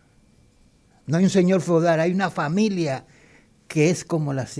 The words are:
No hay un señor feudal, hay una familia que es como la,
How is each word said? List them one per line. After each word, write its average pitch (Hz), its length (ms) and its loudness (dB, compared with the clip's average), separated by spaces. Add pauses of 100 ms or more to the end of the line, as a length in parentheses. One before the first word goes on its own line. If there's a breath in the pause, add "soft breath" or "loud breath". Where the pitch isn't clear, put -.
(1080)
No 147 100 0
hay 185 80 4
un 185 40 4
señor 185 320 2
feudal, 165 380 2
hay 170 140 0
una 185 160 -2
familia 165 760 -2 (640 soft breath)
que 156 220 2
es - 160 -4
como 156 280 -4
la, 131 140 -6 (120)